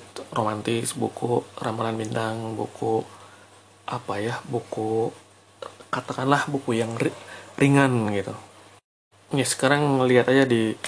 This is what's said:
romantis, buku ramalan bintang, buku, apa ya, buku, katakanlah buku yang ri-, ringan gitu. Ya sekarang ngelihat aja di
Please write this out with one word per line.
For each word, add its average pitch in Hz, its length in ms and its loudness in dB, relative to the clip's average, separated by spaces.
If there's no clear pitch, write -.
romantis, 107 640 -2
buku 117 480 -2
ramalan 113 400 -2
bintang, 113 560 -4
buku, 113 480 -2
apa 104 400 -6
ya, 117 240 -4
buku, 113 640 -4
katakanlah 135 560 0
buku 135 320 -2
yang 113 160 -4
ri-, 113 160 -2
ringan 139 320 6
gitu. 98 160 -2
Ya 135 80 2
sekarang 139 560 2
ngelihat 127 320 4
aja 135 160 6
di 113 240 2